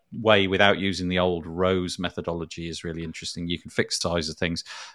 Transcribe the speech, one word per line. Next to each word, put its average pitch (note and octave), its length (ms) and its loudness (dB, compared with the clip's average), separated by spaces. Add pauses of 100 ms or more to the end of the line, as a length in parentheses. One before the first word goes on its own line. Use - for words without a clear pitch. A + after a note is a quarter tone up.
(120)
way G#2+ 360 6
without F#2+ 320 6
using F#2 280 -2
the F2+ 120 2
old F2 260 2
rows F2+ 540 0
methodology E2+ 680 -6
is D#2+ 160 -8
really E2 200 -6
interesting. E2+ 440 -8
You F2 120 -2
can - 100 -16
fix - 300 -2
size F2 280 0
of D#2 100 -8
things. E2+ 260 -2 (320)